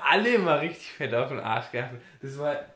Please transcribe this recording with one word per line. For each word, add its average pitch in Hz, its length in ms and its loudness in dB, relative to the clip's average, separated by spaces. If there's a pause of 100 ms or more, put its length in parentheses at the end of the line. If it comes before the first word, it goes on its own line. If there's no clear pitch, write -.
alle 202 280 6
immer 165 260 4
richtig 165 300 -6
fett 123 240 -6
auf 131 140 0
den 135 100 -6
Arsch 117 320 -4
geachtet. 123 280 -8 (220)
Das 135 160 -12
war 147 220 -2 (160)